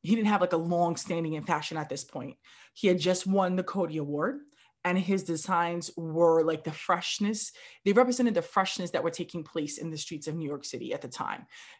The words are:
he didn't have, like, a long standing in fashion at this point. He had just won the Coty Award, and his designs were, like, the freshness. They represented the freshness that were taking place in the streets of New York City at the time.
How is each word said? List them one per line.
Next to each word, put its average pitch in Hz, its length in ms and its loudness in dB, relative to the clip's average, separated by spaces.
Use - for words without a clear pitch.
he 185 140 2
didn't 214 140 2
have, 208 120 4
like, 180 120 2
a 170 40 2
long 170 380 2
standing 165 400 -4
in 151 80 -6
fashion 156 340 -2
at 151 120 -6
this - 160 -8
point. - 320 -12
He - 140 0
had 180 140 6
just 180 260 2
won 190 300 2
the 185 80 0
Coty 165 340 -2
Award, 151 400 -2
and 180 120 2
his 190 280 2
designs 170 720 -2
were, 165 480 4
like, 156 180 0
the 156 100 -6
freshness. 202 800 -2
They 196 80 4
represented 247 420 4
the 170 80 2
freshness 185 500 -2
that - 100 0
were 165 80 0
taking 165 320 -8
place 147 340 -6
in 165 140 -8
the 156 80 -8
streets 151 300 -10
of 156 80 -6
New 156 120 -4
York 143 160 -8
City - 300 -8
at - 80 -8
the - 60 -12
time. - 380 -10